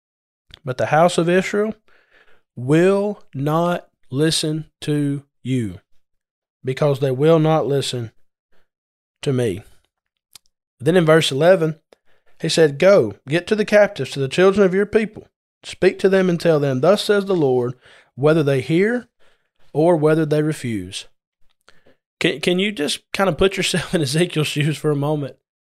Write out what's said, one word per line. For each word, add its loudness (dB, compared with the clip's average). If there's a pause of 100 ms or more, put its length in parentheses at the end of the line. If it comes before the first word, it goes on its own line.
(640)
"But -8
the -2
house 2
of 0
Israel -2 (840)
will 0 (100)
not -2 (220)
listen -2 (120)
to -2 (180)
you -4 (840)
because -2
they -2
will 2
not 2
listen -4 (1120)
to -2
me." -2 (1160)
Then 0
in 2
verse 4
eleven, 2 (600)
he -6
said, 2
"Go, 4 (120)
get -2
to 0
the -2
captives, 2
to -10
the -2
children 4
of 0
your 0
people. -4 (340)
Speak 0
to 2
them 2
and 0
tell 2
them, -2
'Thus 2
says 0
the -2
Lord,' 0 (400)
whether 2
they 0
hear -2 (640)
or 2
whether 2
they 0
refuse." -6 (1120)
Can, -2
can 0
you -2
just -6 (100)
kind 0
of -2
put 0
yourself -4
<laughs> -
in 0
Ezekiel's -2
shoes -2
for -4
a 0
moment? -4 (380)